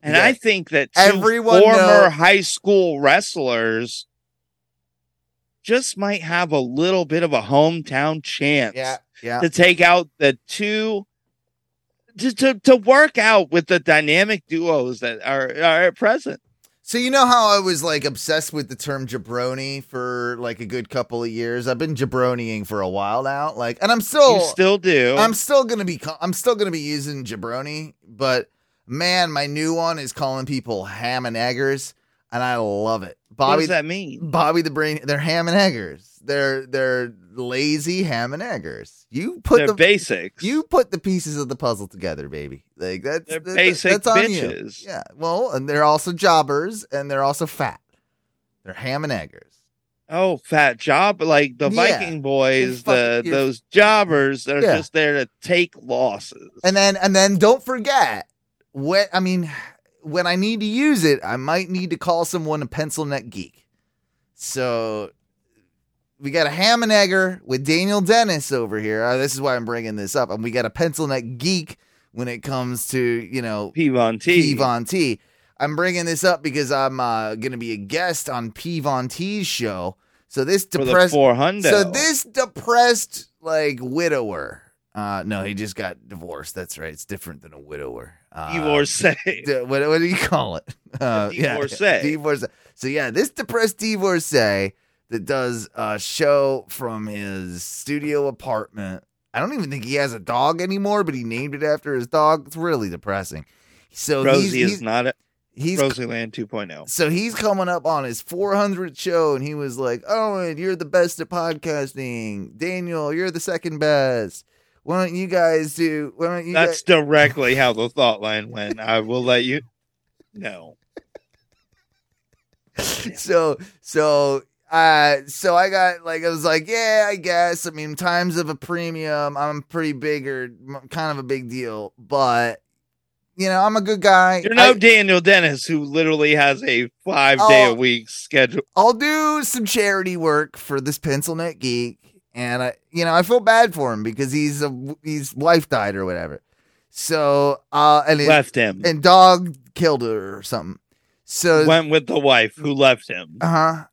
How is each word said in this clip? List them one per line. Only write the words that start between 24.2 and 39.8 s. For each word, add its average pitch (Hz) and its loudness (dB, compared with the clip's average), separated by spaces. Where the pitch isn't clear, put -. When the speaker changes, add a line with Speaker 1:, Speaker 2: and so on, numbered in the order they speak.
Speaker 1:
You 175 4
still 190 2
do. 139 4
Speaker 2:
I'm 220 4
still 277 2
gonna 220 -2
be 175 -6
ca-, 156 -10
I'm 180 -4
still 233 0
gonna 202 -2
be 160 -6
using 143 -8
jabroni, 127 -10
but 127 -2
man, 175 0
my 143 -4
new 156 -4
one 165 -4
is 131 -12
calling 131 -6
people 117 -6
ham 120 -6
and 113 -6
eggers, 131 -4
and 123 -4
I 127 -2
love 107 -2
it. 85 -18
Bobby, 135 0
Speaker 1:
What 151 4
does 156 -2
that 160 0
mean? 170 -10
Speaker 2:
Bobby 165 2
the 156 -2
Brain, 151 -4
they're 143 -2
ham 165 -2
and 170 0
eggers. 117 -2
They're, 135 -2
they're 127 -2
lazy 147 -4
ham 127 -4
and 151 -10
eggers. 80 -12
You 131 -8
put - 4
Speaker 1:
They're 147 4
Speaker 2:
the 214 0
Speaker 1:
basics. 156 0